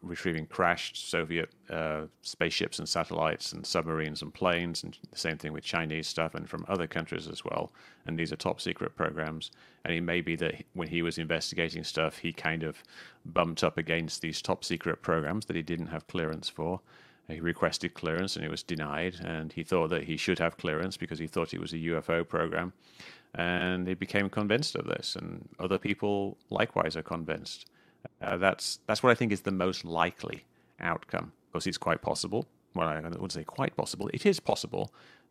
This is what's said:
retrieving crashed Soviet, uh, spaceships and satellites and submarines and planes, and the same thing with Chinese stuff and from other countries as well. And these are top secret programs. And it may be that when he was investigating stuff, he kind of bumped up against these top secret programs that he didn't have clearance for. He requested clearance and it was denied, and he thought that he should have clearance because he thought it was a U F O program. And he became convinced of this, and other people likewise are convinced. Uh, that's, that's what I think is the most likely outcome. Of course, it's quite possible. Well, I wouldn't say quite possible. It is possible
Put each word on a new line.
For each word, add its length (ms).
retrieving 460
crashed 640
Soviet, 400
uh, 380
spaceships 560
and 100
satellites 640
and 140
submarines 560
and 100
planes, 500
and 140
the 80
same 180
thing 160
with 100
Chinese 440
stuff 280
and 140
from 180
other 200
countries 420
as 160
well. 260
And 120
these 140
are 40
top 220
secret 380
programs. 540
And 80
it 80
may 220
be 140
that 360
when 160
he 140
was 160
investigating 640
stuff, 320
he 160
kind 300
of 200
bumped 360
up 140
against 460
these 180
top 240
secret 380
programs 420
that 120
he 60
didn't 260
have 180
clearance 420
for. 320
He 120
requested 520
clearance 440
and 100
it 40
was 120
denied, 600
and 300
he 100
thought 280
that 140
he 120
should 220
have 180
clearance 400
because 220
he 80
thought 260
it 80
was 140
a 40
U 200
F 100
O 160
program. 480
And 520
he 80
became 340
convinced 460
of 120
this, 280
and 340
other 180
people 580
likewise 480
are 60
convinced. 640
Uh, 180
that's, 500
that's 140
what 80
I 40
think 160
is 120
the 100
most 320
likely 600
outcome. 520
Of 60
course, 160
it's 100
quite 240
possible. 460
Well, 140
I 120
wouldn't 300
say 140
quite 320
possible. 360
It 140
is 140
possible 520